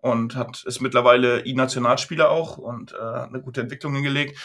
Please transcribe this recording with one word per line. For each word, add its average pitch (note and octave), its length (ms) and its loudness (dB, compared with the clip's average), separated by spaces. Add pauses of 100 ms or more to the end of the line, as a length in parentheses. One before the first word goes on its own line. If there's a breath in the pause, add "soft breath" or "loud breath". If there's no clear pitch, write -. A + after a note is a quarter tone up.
und A#2 340 -2
hat, A#2+ 300 -8
ist - 160 -8
mittlerweile B2 640 6
I-Nationalspieler C3 840 2
auch D#3+ 280 -2
und, A#2+ 340 -12
äh, - 40 -14
hat A2+ 320 -8
eine B2+ 120 -10
gute B2+ 200 -8
Entwicklung C#3 340 -6
hingelegt C#3+ 500 -2